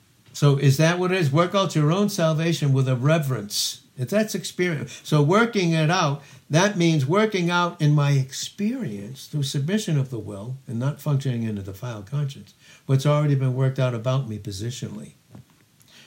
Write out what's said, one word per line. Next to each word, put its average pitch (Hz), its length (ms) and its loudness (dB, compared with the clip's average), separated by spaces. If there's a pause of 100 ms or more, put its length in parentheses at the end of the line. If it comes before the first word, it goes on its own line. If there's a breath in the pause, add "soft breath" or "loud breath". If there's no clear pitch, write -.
(320)
So 139 240 4
is 139 220 4
that 165 200 4
what 180 140 0
it 190 60 2
is? 151 120 0
"Work 175 240 2
out 196 200 0
your 151 180 2
own 202 160 2
salvation 160 640 0
with 131 160 2
a 127 80 0
reverence." 135 840 -2 (160)
If 127 140 -8
that's 208 240 0
experience. 170 680 -4
So 151 180 4
working 196 480 4
it 160 180 2
out, 160 320 0 (300 loud breath)
that 196 260 2
means 165 300 2
working 190 420 2
out 175 320 0
in 151 120 4
my 143 180 2
experience 135 1200 -4
through 147 160 -4
submission 160 520 -2
of 135 140 0
the 120 80 -8
will 104 380 -10 (100)
and 117 140 -6
not 143 200 -4
functioning 131 440 -2
in 110 140 -4
a 98 40 -6
defiled 101 440 -12
conscience. 139 480 -8 (320 loud breath)
What's 135 200 0
already 147 300 4
been 131 180 0
worked 131 240 0
out 127 160 0
about 127 340 -2
me 107 120 -8
positionally. 104 720 -10 (960 loud breath)